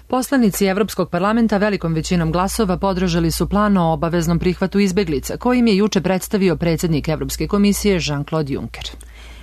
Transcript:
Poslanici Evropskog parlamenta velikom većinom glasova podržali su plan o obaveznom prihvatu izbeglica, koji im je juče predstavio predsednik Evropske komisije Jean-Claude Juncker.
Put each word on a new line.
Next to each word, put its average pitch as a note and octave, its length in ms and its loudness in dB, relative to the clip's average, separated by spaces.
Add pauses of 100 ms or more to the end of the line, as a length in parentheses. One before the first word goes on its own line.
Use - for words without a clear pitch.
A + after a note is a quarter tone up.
Poslanici A#3+ 580 0
Evropskog F#3+ 440 -2
parlamenta G#3+ 480 2
velikom F#3 360 0
većinom D#3+ 380 0
glasova F#3 460 0
podržali F3 540 0
su D#3+ 180 -2
plan G3+ 280 2
o E3 160 2
obaveznom E3 460 0
prihvatu F#3 400 0
izbeglica, E3+ 580 0
koji B3 220 2
im A#3 80 4
je G3 100 4
juče G3 240 2
predstavio F#3 540 0
predsednik D#3+ 520 0
Evropske D3 400 -4
komisije G3+ 520 2
Jean-Claude C#3+ 540 -2
Juncker. - 360 -8 (540)